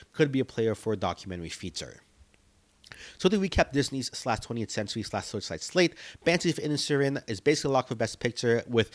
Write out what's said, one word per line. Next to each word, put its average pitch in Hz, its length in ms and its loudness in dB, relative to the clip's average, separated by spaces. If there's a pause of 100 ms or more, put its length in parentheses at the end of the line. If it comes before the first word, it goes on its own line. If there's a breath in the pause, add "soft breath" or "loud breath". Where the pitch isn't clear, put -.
(120)
could 147 200 4
be 131 80 2
a 123 40 0
player 113 300 0
for - 180 -4
a 107 40 0
documentary 87 540 -4
feature. - 500 -10 (1200 loud breath)
So 190 100 4
to 202 100 4
recap 190 340 2
Disney's 135 440 0
slash 113 240 -2
twentieth 117 300 -6
Century 107 320 -4
slash 101 240 -4
Searchlight - 340 -6
slate, 175 340 2 (300 loud breath)
Banshees 170 320 2
of - 80 -4
Inisherin 143 640 0
is 104 120 -4
basically 143 320 2
locked 131 160 2
for 131 60 -6
Best 110 260 -2
Picture, 117 480 2
with, 117 260 2